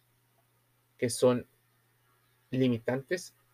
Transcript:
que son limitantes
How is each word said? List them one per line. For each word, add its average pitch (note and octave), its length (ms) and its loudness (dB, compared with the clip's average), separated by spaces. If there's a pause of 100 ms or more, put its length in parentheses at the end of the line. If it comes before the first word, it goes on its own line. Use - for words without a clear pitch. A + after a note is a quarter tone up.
(1000)
que B2 120 -2
son B2 360 2 (1040)
limitantes C3 840 -2 (200)